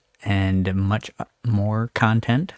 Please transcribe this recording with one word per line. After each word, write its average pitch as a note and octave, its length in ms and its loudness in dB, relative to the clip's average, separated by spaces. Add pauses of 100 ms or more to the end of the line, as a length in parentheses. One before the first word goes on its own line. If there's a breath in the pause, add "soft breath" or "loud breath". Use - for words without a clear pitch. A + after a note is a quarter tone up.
(240)
and F#2+ 520 0
much G2 340 0 (340)
more A2 520 0
content A#2 640 0